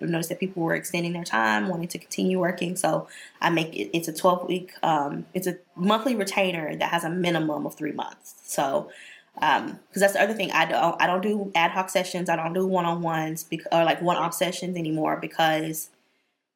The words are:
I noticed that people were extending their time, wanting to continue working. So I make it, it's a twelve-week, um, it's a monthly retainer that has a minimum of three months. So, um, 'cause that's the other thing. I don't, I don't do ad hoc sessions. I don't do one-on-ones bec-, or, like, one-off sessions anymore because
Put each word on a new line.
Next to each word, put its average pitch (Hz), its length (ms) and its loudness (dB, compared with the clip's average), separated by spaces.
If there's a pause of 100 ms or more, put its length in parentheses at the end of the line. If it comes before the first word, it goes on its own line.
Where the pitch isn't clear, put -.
I - 20 -2
noticed 165 240 0
that 175 100 -6
people 185 240 -2
were 165 120 0
extending 170 400 -2
their 170 100 -6
time, 196 440 2
wanting 175 200 -4
to - 100 -10
continue 185 400 0
working. 175 380 -2
So 160 320 0 (320)
I 165 80 2
make 165 260 0
it, - 220 -6
it's 165 120 -2
a 160 40 -4
twelve-week, 185 600 0 (100)
um, 160 500 0
it's 185 140 -4
a 180 100 -2 (200)
monthly 220 380 2
retainer 180 600 0
that 165 140 -2
has 170 140 0
a 160 60 -2
minimum 160 540 0
of 151 100 -6
three 151 180 -4
months. - 420 -10 (100)
So, 147 460 -2 (500)
um, 139 400 2 (100)
'cause 185 100 -4
that's 196 120 6
the - 100 2
other 214 120 2
thing. 196 180 -4
I 165 140 4
don't, 165 340 2
I 165 60 6
don't 185 160 2
do 202 320 0
ad 170 160 4
hoc 185 180 -2
sessions. 180 400 -2
I 170 80 2
don't 165 160 -2
do 185 140 0
one-on-ones 170 800 0
bec-, - 280 -8
or, 165 120 6
like, 156 180 2
one-off 170 320 0
sessions 180 420 -2
anymore 156 400 0
because 160 720 0 (680)